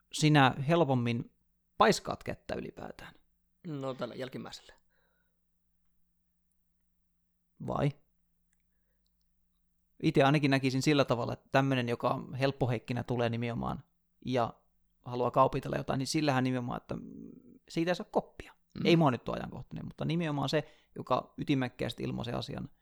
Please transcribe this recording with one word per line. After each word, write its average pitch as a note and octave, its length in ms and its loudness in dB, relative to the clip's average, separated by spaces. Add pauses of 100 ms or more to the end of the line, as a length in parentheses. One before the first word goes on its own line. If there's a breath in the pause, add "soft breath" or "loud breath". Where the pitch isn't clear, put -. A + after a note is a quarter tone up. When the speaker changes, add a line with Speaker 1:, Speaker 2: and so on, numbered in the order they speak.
(120)
Speaker 1:
sinä D3+ 420 6 (140)
helpommin C3 640 2 (460)
paiskaat - 460 2
kättä - 300 -8
ylipäätään? - 600 -12 (520)
Speaker 2:
No C3+ 280 -6
tälle B2 200 -8
jälkimmäiselle. - 580 -12 (3000)
Speaker 1:
Vai? C#3 260 0 (2000)
Itse D3+ 200 4
ainakin C#3 280 4
näkisin C3 320 2
sillä C#3+ 220 4
tavalla, A#2+ 280 -2
että - 200 -12
tämmönen, C3+ 360 2
joka A#2+ 320 -2 (200)
helppoheikkinä B2 600 -2
tulee A#2+ 260 -2
nimenomaan A#2+ 540 -4 (420)
ja B2 300 0 (500)
haluaa B2 260 -2
kaupitella C3 460 2
jotain, C#3 220 -2
niin C3+ 80 -4
sillähän C#3+ 380 2
nimenomaan, B2 360 -2
että - 140 -10 (760)
siitä E3 220 0
ei F3+ 40 2
saa G3+ 160 -6
koppia. - 420 -4 (220)
Speaker 2:
Mm. - 120 -2
Speaker 1:
Ei E3 100 8
mua D#3+ 140 6
nyt - 180 -4
ole - 80 -4
ajankohtainen, - 500 -10
mutta - 180 -8
nimenomaan D3 440 -2
se, D3 160 0 (320 soft breath)
joka - 420 -2
ytimekkäästi C3 640 -2
ilmaisee B2+ 320 -6
asian B2 340 -8 (140)